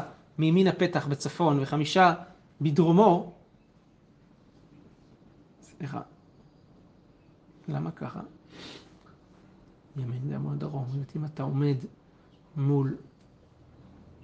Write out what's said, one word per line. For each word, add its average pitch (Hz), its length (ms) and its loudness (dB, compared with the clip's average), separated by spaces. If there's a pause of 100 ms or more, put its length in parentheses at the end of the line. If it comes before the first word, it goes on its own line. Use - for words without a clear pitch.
(380)
מימין 165 300 4
הפתח 170 400 0
בצפון 143 540 0
וחמישה 151 520 4 (480)
בדרומו, 170 720 4 (2250)
סליחה, - 400 -12 (1700)
למה 156 240 -6
ככה? - 280 -12 (1800)
ימין 123 320 -8
זה 143 60 -6
המון 143 240 -6
דרום, 143 280 -6
זאת 131 80 -6
אומרת, 139 200 -8
אם 156 100 -6
אתה 147 180 -8
עומד 139 340 0 (760)
מול 139 420 0 (1300)